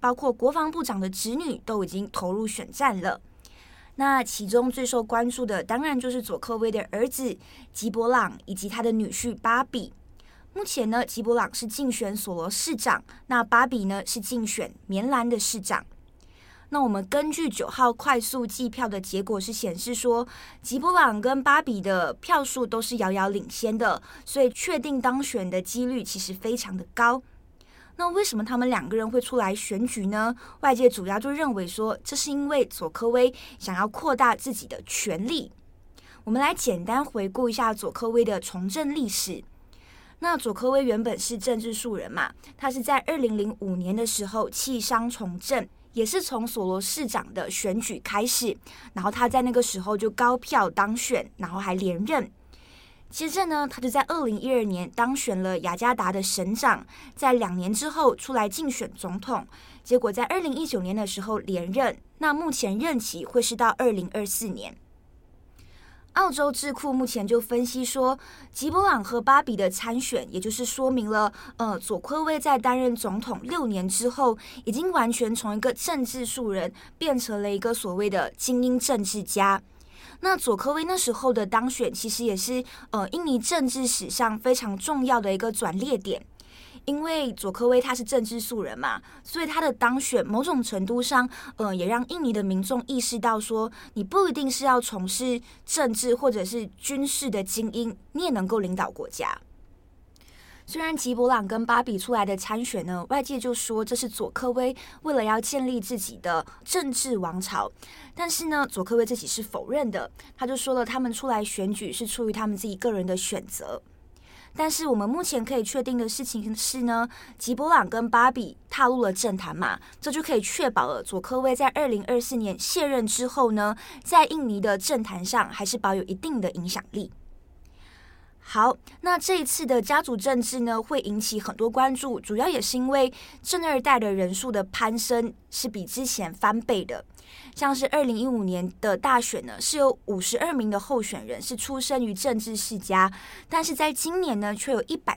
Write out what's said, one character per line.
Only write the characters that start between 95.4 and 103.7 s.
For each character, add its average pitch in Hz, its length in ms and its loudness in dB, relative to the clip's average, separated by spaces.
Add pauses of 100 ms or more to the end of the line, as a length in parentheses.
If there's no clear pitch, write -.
政 262 260 2
治 240 220 2
或 247 160 4
者 214 120 0
是 214 240 -4 (120)
军 277 280 -2
事 269 220 -2
的 196 160 -2
精 220 280 -4
英， 226 220 -4 (180)
你 330 120 -2
也 339 60 2
能 190 180 0
够 220 120 2
领 185 140 -2
导 185 160 0
国 - 160 -10
家。 - 320 -6 (1300)
虽 320 180 -8
然 320 140 0
吉 247 180 -2
伯 247 140 4
朗 226 180 2
跟 226 200 -2
巴 240 160 4
比 226 160 -2
出 240 160 -2
来 208 100 2
的 196 100 0
参 214 300 -4
选 185 220 -6
呢， 175 240 -6
外 269 120 0
界 269 160 -4
就 247 140 -2
说 220 320 -2